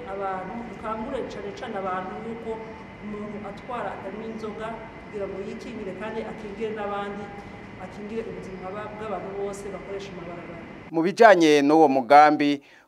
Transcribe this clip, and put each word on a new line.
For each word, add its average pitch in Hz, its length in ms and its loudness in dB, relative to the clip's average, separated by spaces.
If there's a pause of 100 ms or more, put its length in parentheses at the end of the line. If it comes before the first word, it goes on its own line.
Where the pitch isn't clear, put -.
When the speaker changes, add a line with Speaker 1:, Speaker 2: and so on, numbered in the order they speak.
(120)
Speaker 1:
abantu, 190 400 -4 (180)
dukangure 226 480 -6 (140)
cane 202 280 -8
cane 233 180 -8
abantu 190 340 -4 (160)
yuko 226 220 -8 (540)
umuntu 208 320 -8 (120)
atwara 202 440 -8
atanywa 196 340 -10
inzoga 220 400 -8 (380)
kugira 202 240 -6
ngo 190 80 -8 (120)
yikingire 214 520 -8
kandi 220 220 -6
akingire 214 480 -8
n'abandi, 202 540 -4 (600)
akingire 208 380 -8
ubuzima 185 480 -10
bwa-, 208 260 -8
bw'abantu 196 320 -6 (140)
bose 202 260 -6
bakoresha 190 440 -10
amabarabara. 175 500 -12 (280)
Speaker 2:
Mu 165 120 2
bijanye 170 600 10
n'uwo 151 260 8
mugambi, 143 760 8 (260)